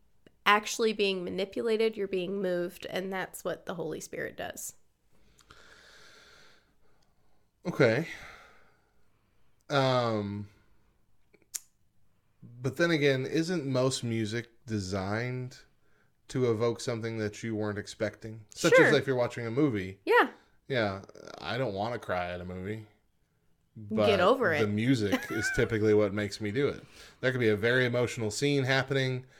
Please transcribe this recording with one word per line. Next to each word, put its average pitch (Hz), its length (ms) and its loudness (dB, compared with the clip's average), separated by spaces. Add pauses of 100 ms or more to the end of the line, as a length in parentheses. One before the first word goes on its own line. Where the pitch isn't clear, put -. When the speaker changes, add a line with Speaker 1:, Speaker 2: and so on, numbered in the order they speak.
(460)
Speaker 1:
actually 214 480 4
being 196 320 0
manipulated, 220 720 0
you're 196 100 -4
being 190 340 -4
moved, 180 480 -2
and 190 220 -4
that's 185 320 -8
what - 220 -6
the 196 80 -8
Holy 165 260 -6
Spirit - 380 -10
does. - 380 -10 (3000)
Speaker 2:
Okay. 139 400 2 (1600)
Um, 113 800 2 (2250)
but 127 160 -4
then 170 140 2
again, 139 340 2
isn't 160 400 -2
most 131 380 2
music 113 440 -2 (180)
designed 107 920 -4 (720)
to 127 220 2
evoke 113 280 0
something 113 380 -4
that 104 260 -4
you 113 120 -4
weren't 107 220 -2
expecting? 110 640 -8 (140)
Such 175 200 4
Speaker 1:
Sure. 359 100 10
Speaker 2:
as 254 100 6
if 135 120 2
you're 135 100 0
watching 120 300 -2
a 113 40 -4
movie. 110 540 0
Speaker 1:
Yeah. 392 240 4 (380)
Speaker 2:
Yeah. 104 340 0 (380)
I 101 180 -4
don't 123 160 -2
wanna 110 260 -2
cry 90 320 -2
at 90 100 -6
a 90 40 -10
movie. 95 400 -8 (1040)
Speaker 1:
Get 220 60 -4
Speaker 2:
But 208 260 4
Speaker 1:
over 208 320 4
it. 147 80 2
Speaker 2:
the 107 60 2
music 107 580 2
Speaker 1:
<laughs> - 40 -12
Speaker 2:
is - 260 -2
typically 110 380 4
what 104 200 4
makes 104 280 -4
me 104 100 -4
do 135 180 0
it. - 140 -10 (360)
There 127 120 2
could 127 100 -2
be 113 80 6
a 107 60 4
very 123 300 2
emotional 120 460 0
scene 143 320 0
happening, 131 600 0 (140)